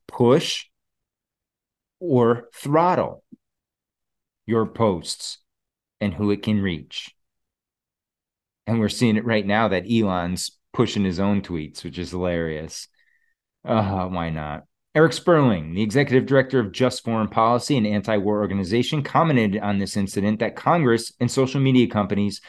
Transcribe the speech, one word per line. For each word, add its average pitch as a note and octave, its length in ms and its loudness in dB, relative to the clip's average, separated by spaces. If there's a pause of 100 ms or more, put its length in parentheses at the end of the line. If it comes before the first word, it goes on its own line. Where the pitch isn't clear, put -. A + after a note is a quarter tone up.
push C3+ 580 2 (1300)
or A#2+ 560 2
throttle D#3 680 0 (1200)
your A2+ 180 0
posts - 720 -2 (640)
and G2+ 120 -2
who G2+ 180 0
it G2+ 100 -2
can G#2+ 200 0
reach. E2+ 500 -6 (1500)
And A2+ 140 -2
we're G#2 100 0
seeing A2 280 2
it A#2 80 -4
right A2 200 0
now G#2+ 220 2
that F#2 220 -2
Elon's F2+ 640 -2 (220)
pushing G#2+ 300 0
his F#2 160 -2
own G2+ 220 0
tweets, D#2 420 -10
which D2+ 140 -12
is E2+ 140 -8
hilarious. E2 760 -6 (800)
Uh, G2 420 -2
why E2+ 220 -6
not? D2+ 360 -8 (280)
Eric D#3 200 4
Sperling, A2 600 2
the G2 80 -2
executive A#2 460 2
director C3 320 2
of G#2+ 120 -2
Just - 320 0
Foreign A2+ 260 -2
Policy, A#2 480 2
an G#2+ 100 2
anti-war G#2 540 0
organization, G2+ 600 -2
commented C3 560 2
on G2+ 220 -2
this G2 180 -4
incident G2+ 420 -2
that A2 160 -4
Congress C3+ 640 2
and A#2+ 120 0
social C3+ 280 0
media B2+ 280 4
companies G2+ 600 -2